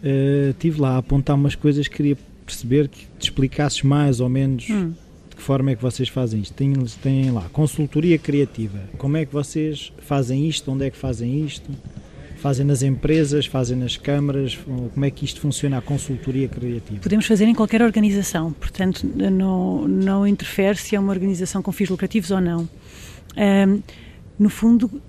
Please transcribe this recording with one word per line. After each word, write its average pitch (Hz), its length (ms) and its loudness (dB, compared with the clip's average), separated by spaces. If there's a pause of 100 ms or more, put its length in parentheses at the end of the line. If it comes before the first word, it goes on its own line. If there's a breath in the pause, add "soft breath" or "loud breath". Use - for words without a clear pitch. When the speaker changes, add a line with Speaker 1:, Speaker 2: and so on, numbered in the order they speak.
Speaker 1:
eh, 139 560 2
tive 160 220 0
lá 131 100 2
a 127 60 2
apontar 139 380 2
umas 143 200 2
coisas 147 320 2
que - 80 -8
queria 147 220 2 (280)
perceber, 135 420 0
que - 180 -14 (120)
te - 60 -14
explicasses - 600 0
mais 139 360 4
ou 123 100 0
menos 135 400 0
Speaker 2:
Hum. 185 240 0 (360)
Speaker 1:
de - 60 -20
que - 60 -20
forma 135 300 2
é 123 40 2
que 110 60 -8
vocês 123 280 -2
fazem 113 320 -2
isto. - 120 -8
Têm, 139 200 0 (280)
têm 135 300 2
lá 98 220 -2
consultoria 156 640 2
criativa. 120 600 -2 (180)
Como 139 200 -2
é 160 80 -2
que 131 80 -14
vocês 147 680 -4
fazem 135 480 0
isto? 147 240 -4
Onde 135 140 -2
é 135 40 -2
que - 80 -14
fazem 127 480 -4
isto? - 240 -12 (680 loud breath)
Fazem 139 280 0
nas 139 160 2
empresas, 139 640 2
fazem 127 320 -2
nas 123 200 -4
câmaras? 143 580 -2 (380)
Como 139 100 -2
é 139 80 0
que 139 140 -8
isto - 160 -8
funciona, 139 360 -2
a 120 40 -4
consultoria 135 680 -4
criativa? 117 540 -8
Speaker 2:
Podemos 202 240 2
fazer 214 200 4
em 233 80 6
qualquer 220 280 2
organização, 202 720 2
portanto, - 520 -2
não, 185 800 0
não 190 400 2
interfere 202 520 2
se - 180 -4
é 202 60 2
uma 196 100 0
organização 185 500 -2
com - 120 -4
fins 190 160 -2
lucrativos 190 420 -2
ou 190 80 2
não. 170 300 0 (680 loud breath)
Ahm, 196 460 4 (580 loud breath)
no 208 100 6
fundo 233 400 4 (200)